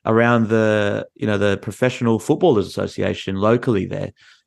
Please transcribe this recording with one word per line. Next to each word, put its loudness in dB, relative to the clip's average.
around 2
the, 0
you -6
know, 0
the 0
Professional -2
Footballers 2
Association -6
locally 2
there. -8